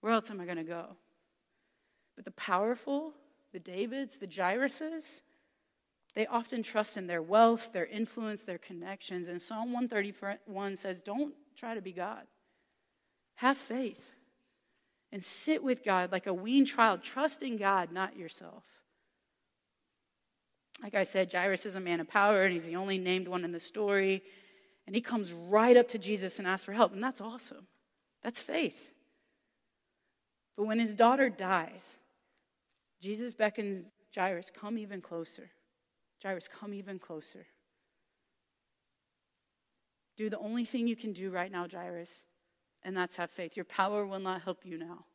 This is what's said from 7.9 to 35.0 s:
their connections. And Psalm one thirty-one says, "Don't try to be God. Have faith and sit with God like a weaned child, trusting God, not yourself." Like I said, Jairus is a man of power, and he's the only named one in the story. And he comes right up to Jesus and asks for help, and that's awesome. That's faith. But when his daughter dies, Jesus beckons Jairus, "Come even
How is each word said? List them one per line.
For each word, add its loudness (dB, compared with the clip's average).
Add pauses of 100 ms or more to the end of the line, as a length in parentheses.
their -8
connections. -10
And -8
Psalm -4
one -2
thirty-one -4
says, -6
"Don't -4 (220)
try -8
to -8
be -10
God. -8 (1080)
Have 2
faith -8 (960)
and -8
sit 2
with 2
God 2
like -2
a 2
weaned 6
child, 4
trusting -2
God, 2
not -4
yourself." -12 (2250)
Like -12
I 4
said, 2
Jairus 2
is -8
a -4
man 0
of -4
power, 6
and 4
he's -2
the -6
only 0
named 0
one -4
in -4
the -6
story. 2 (640)
And -10
he 4
comes -2
right 8
up 10
to -4
Jesus -2
and -4
asks 0
for -8
help, 6
and -6
that's -4
awesome. -10 (560)
That's -4
faith. -4 (1600)
But 0
when 2
his 2
daughter 8
dies, -2 (1000)
Jesus -6
beckons -2 (220)
Jairus, -2
"Come -8
even -10